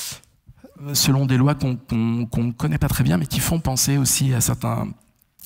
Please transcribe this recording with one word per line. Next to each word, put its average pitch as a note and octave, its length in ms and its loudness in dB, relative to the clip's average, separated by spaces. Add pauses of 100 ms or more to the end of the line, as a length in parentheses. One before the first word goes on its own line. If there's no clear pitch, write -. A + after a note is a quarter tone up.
(960)
selon C3+ 320 2
des C3 100 2
lois C#3 180 4
qu'on, C3 220 -2
qu'on, A#2 500 -2
qu'on A#2 180 -2
ne A#2+ 80 -2
connaît D3 260 -2
pas C#3+ 100 2
très - 160 0
bien, D#3 120 2
mais D#3+ 100 -2
qui - 120 -4
font E3 220 0
penser C#3 380 0
aussi C3+ 360 2
à A#2 60 2
certains A2+ 480 -2 (580)